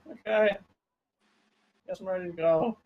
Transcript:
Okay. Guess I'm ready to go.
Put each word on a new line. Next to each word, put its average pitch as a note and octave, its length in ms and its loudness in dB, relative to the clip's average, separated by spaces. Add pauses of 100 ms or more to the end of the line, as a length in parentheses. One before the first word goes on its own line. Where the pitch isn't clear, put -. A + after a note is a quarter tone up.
Okay. G#3+ 400 0 (1400)
Guess F#3 120 -10
I'm F#3+ 80 -14
ready F#3 220 -6
to E3+ 60 -10
go. E3 500 2